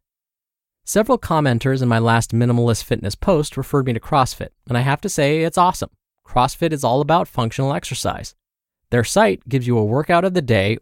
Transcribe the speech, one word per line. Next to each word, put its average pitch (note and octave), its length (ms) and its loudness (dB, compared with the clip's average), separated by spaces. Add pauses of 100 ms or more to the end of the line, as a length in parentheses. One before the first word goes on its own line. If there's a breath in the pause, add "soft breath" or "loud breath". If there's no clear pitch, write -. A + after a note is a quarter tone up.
(840)
Several A3 360 0
commenters C3+ 600 0
in B2 60 0
my A#2 120 2
last A#2 340 2
minimalist A#2+ 500 2
fitness - 320 -4
post D#3 400 0
referred C3+ 300 -2
me B2+ 80 -2
to A2+ 60 -4
CrossFit, - 500 -2 (180)
and A#2+ 100 -2
I A#2+ 40 2
have C#3 200 0
to - 80 -4
say D#3 320 0
it's E3 160 -2
awesome. - 340 0 (360)
CrossFit B2+ 460 0
is C#3 100 -4
all B2+ 180 2
about D#3+ 260 0
functional C3+ 460 -2
exercise. - 600 -8 (540)
Their A#2 140 2
site G3+ 440 0
gives B2+ 200 -2
you A#2+ 100 2
a G#2+ 80 2
workout D#3 400 0
of F#3 80 -2
the F3+ 80 0
day, A2 400 0